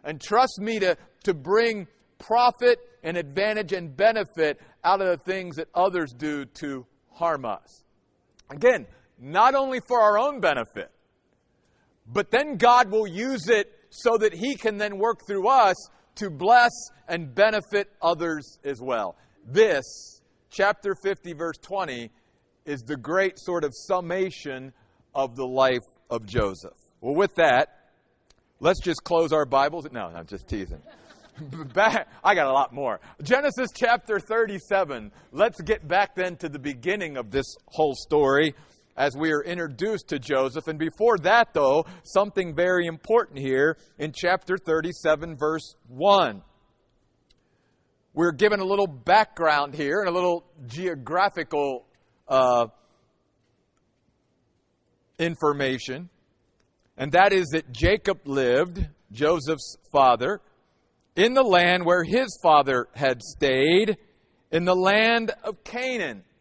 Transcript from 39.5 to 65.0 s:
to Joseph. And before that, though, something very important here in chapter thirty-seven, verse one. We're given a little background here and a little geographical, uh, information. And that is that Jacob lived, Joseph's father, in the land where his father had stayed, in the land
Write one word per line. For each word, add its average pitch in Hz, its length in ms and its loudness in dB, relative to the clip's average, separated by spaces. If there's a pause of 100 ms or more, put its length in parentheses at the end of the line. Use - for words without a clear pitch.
to 147 100 -4
Joseph. 135 500 -2
And 156 100 -8
before 208 420 0
that, 220 340 2
though, 147 320 2 (160)
something 190 520 -2
very 175 320 0
important 170 520 -2
here 135 400 0 (200)
in 147 140 -8
chapter 180 460 -2
thirty-seven, 160 800 -4
verse 151 360 -4 (140)
one. 147 540 0 (1700)
We're 170 200 0
given 208 280 2
a 190 40 -4
little 196 220 0
background 151 880 0
here 151 260 -2
and 196 100 -2
a - 20 -6
little 175 320 0 (220)
geographical, 156 1200 -4 (420)
uh, 123 380 4 (2500)
information. 143 920 -2 (880)
And 139 140 -6
that 196 200 6
is 185 220 2
that 156 180 -4
Jacob 180 540 0
lived, 139 600 0 (240)
Joseph's 147 680 -2 (120)
father, 135 520 4 (760)
in 214 160 4
the 269 100 6
land 180 440 4
where 175 180 4
his 226 380 -2
father 139 520 4
had 127 280 -2
stayed, 151 760 2 (540)
in 170 160 -2
the 185 100 2
land 220 540 2 (120)